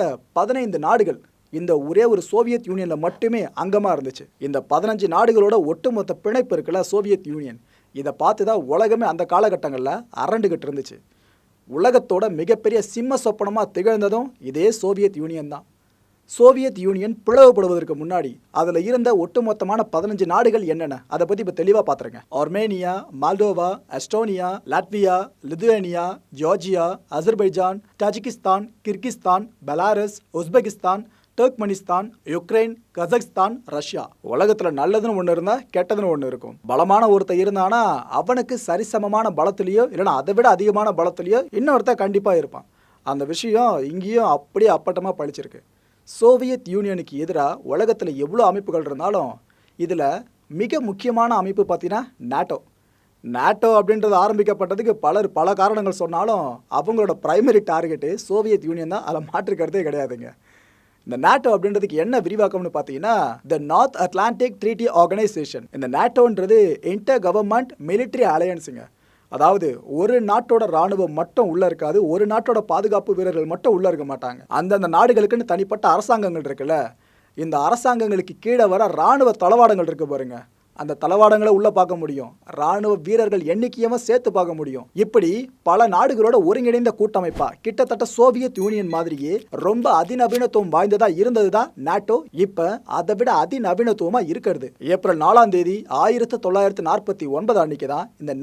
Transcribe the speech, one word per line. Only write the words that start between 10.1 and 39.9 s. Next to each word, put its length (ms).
அரண்டுகிட்டு 440
இருந்துச்சு. 280
உலகத்தோட 540
மிகப்பெரிய 400
சிம்ம 360
சொப்பனமா 380
திகழ்ந்ததும் 500
இதே 160
சோவியத் 420
யூனியன் 320
தான். 100
சோவியத் 540
யூனியன் 300
பிளவுபடுவதற்கு 720
முன்னாடி 320
அதுல 300
இருந்த 180
ஒட்டுமொத்தமான 580
பதினஞ்சு 380
நாடுகள் 400
என்னென்ன, 280
அதை 120
பத்தி 200
இப்ப 160
தெளிவா 260
பாத்துருங்க. 340
ஆர்மேனியா, 520
மால்டோவா, 480
எஸ்டோனியா, 540
லாட்வியா, 460
லிதுவேனியா, 560
ஜார்ஜியா, 460
அசர்பைஜான், 600
தஜிகிஸ்தான், 640
கிர்கிஸ்தான், 600
பெலாரஸ், 500
உஸ்பெகிஸ்தான், 640
டர்க்மெனிஸ்தான், 680
யுக்ரைன், 420
கசக்ஸ்தான், 580
ரஷ்யா. 280
உலகத்துல 380
நல்லதுன்னு 400
ஒண்ணு 140
இருந்தா 220
கெட்டதுன்னு 380
ஒண்ணு 180
இருக்கும். 240
பலமான 440
ஒருத்தன் 280
இருந்தானா 380
அவனுக்கு 380
சரிசமமான 720
பலத்திலேயோ 540